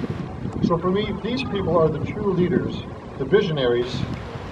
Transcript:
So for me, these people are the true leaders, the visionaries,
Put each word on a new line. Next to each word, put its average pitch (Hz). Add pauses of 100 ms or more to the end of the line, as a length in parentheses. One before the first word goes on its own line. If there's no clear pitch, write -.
(680)
So 170
for 180
me, 208 (100)
these 254
people 175
are 160
the -
true 202
leaders, - (340)
the 135
visionaries, 139 (520)